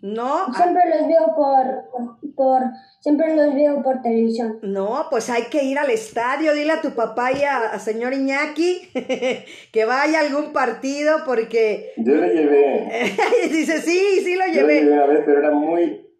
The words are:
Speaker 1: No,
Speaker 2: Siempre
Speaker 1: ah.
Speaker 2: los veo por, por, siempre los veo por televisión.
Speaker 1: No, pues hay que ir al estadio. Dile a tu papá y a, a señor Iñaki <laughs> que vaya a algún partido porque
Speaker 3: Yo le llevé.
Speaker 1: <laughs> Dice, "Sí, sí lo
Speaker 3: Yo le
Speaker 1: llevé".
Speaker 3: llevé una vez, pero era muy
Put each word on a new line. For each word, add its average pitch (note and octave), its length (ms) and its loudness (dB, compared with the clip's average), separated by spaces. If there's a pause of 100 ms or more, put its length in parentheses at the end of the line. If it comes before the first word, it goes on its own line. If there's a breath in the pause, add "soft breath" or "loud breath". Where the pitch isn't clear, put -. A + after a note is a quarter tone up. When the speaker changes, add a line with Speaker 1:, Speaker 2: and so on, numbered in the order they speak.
Speaker 1:
No, B3 520 -4
Speaker 2:
Siempre F4 320 2
Speaker 1:
ah. D#4+ 140 0
Speaker 2:
los C#4+ 80 0
veo D#4+ 280 4
por, C4 1000 -2
por, C4 260 2 (380 loud breath)
siempre D#4 360 0
los D4 200 4
veo D4 260 2
por C4 220 -2
televisión. A3+ 580 0
Speaker 1:
No, G3+ 480 -4
pues B3 220 -2
hay A#3+ 120 -2
que C#4+ 200 -2
ir C4+ 160 -2
al D4 100 -2
estadio. B3 640 -2
Dile D4 200 0
a D#4+ 80 -4
tu D4 100 -4
papá A3+ 400 -4
y C#4 120 -2
a, B3 280 -2
a G#3 80 -8
señor A#3 340 -6
Iñaki D4+ 800 -4
<laughs> - 760 -6
que A3 140 0
vaya D4 340 0
a - 20 2
algún D4 320 -2
partido C#4+ 720 -2
porque A3+ 720 -2
Speaker 3:
Yo - 180 2
le F3 200 2
llevé. D3 800 2 (100)
Speaker 1:
<laughs> F#4 240 2
Dice, D#4 320 0
"Sí, F#4 420 2
sí F4+ 120 -2
lo F#4 100 0
Speaker 3:
Yo F4+ 60 -2
le - 20 -2
Speaker 1:
llevé". D3+ 280 4
Speaker 3:
llevé D3 120 4
una C#3+ 140 4
vez, D3 180 2
pero D3 140 4
era D3+ 120 2
muy D#3 560 -2 (120)